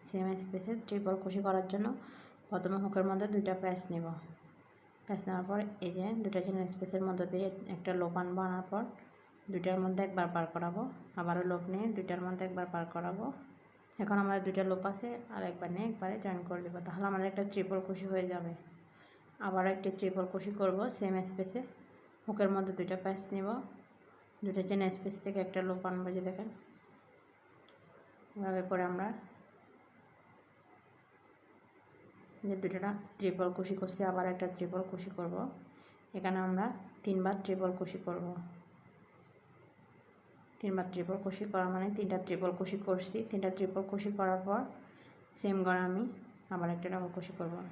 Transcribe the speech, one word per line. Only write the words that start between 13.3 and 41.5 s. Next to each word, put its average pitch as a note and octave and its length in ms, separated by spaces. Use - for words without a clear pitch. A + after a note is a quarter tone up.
এখন G3+ 200
আমাদের G3 240
দুইটা F#3+ 240
লোপ F#3 200
আছে, A#3+ 180
আর G3 160
একবার F3 260
নিয়ে G#3 140
একবারে G3+ 340
জয়েন F3+ 260
করে F3 160
দেবো, F3 120
তাহলে F#3 220
আমাদের F#3+ 220
একটা G3+ 200
ট্রিপল F#3+ 360
কুশি F#3+ 260
হয়ে F#3 200
যাবে। E3+ 200
আবার F#3 160
একটা F#3+ 160
ট্রিপল F#3+ 320
কুশি F#3+ 280
করব F#3+ 180
সেম F#3+ 160
স্পেসে। F#3+ 320
হুকের G#3 300
মধ্যে F#3+ 220
দুইটা F#3 260
প্যাচ G3 160
নিব, G3 160
দুটো F#3+ 220
চেন G3 140
স্পেস G3 280
থেকে G3+ 220
একটা F#3+ 220
লুপ F#3 220
আনবো, F3+ 260
যে F#3 120
দেখেন F#3+ 200
এভাবে F#3+ 320
করে F3+ 220
আমরা F#3 160
যে G3 160
দুটোটা F#3 260
ট্রিপল F3+ 280
কুশি F#3+ 240
করছি, F#3 200
আবার F#3 220
একটা F3+ 220
ট্রিপল F3+ 340
কুশি F3+ 280
করব। F3 180
এখানে F#3 200
আমরা F#3 180
তিনবার F#3+ 300
ট্রিপল F#3+ 340
কুশি F#3 280
করব। F3 180
তিনবার F#3+ 340
ট্রিপল F3+ 300
কুশি G3 280